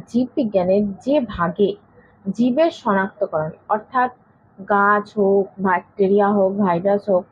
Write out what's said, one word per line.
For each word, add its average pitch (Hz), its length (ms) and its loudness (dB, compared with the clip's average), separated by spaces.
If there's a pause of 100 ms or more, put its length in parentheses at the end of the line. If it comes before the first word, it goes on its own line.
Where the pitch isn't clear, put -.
জীববিজ্ঞানের 208 840 0
যে 277 260 -2
ভাগে 185 560 -2 (540)
জীবের 254 420 0
শনাক্তকরণ, 196 800 -4 (200)
অর্থাৎ 247 420 -2 (580)
গাছ 202 480 0
হোক, 196 300 2 (140)
ব্যাকটেরিয়া 196 720 0
হোক, 196 220 2
ভাইরাস 196 560 -2
হোক, 180 220 0